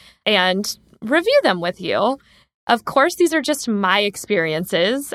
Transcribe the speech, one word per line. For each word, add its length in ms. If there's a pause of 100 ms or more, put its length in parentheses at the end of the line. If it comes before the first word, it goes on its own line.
(240)
and 540 (240)
review 400
them 180
with 220
you. 340 (500)
Of 200
course, 300
these 180
are 80
just 260
my 320
experiences, 1160